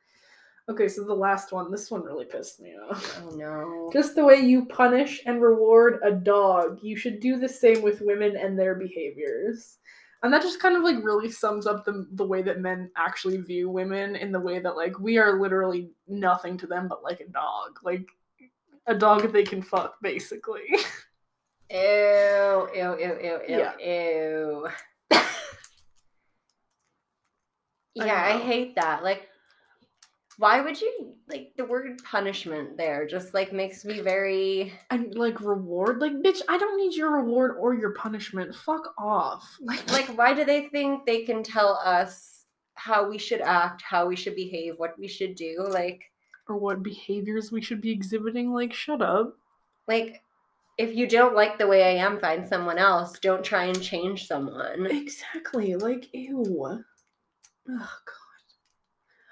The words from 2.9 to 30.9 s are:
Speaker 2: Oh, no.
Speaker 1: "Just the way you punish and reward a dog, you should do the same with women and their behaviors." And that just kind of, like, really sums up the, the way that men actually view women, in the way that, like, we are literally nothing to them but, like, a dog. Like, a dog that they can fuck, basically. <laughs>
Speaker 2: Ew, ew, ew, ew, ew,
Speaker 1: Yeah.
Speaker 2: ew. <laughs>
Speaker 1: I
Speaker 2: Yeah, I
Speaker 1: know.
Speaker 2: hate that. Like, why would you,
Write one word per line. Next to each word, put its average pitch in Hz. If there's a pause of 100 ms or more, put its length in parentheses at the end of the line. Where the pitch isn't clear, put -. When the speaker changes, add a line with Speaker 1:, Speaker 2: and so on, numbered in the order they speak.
Speaker 2:
Oh, 165
no. 156
Speaker 1:
"Just 285
the 302
way 269
you 254
punish 254
and 240
reward 226
a 202
dog, 190
you 214
should 208
do 254
the 254
same 226
with 208
women 208
and 196
their 190
behaviors." 160 (440)
And 247
that 302
just 349
kind 359
of, 339
like, 320
really 214
sums 208
up 208
the, 202
the 196
way 185
that 185
men 185
actually 185
view 180
women, 190
in 196
the 185
way 180
that, 175
like, 180
we 226
are 202
literally 185 (180)
nothing 180
to 180
them 185
but, -
like, 175
a -
dog. -
Like, 185 (800)
a 233
dog 208
that 220
they 202
can 190
fuck, 180
basically. -
<laughs> -
Speaker 2:
Ew, 202
ew, 180
ew, -
ew, 170
ew, -
Speaker 1:
Yeah. -
Speaker 2:
ew. 156 (440)
<laughs> -
Speaker 1:
I 320 (2750)
Speaker 2:
Yeah, 196
I 202
Speaker 1:
know. 240
Speaker 2:
hate 247
that. 160
Like, 190 (1120)
why 214
would 285
you, 440 (120)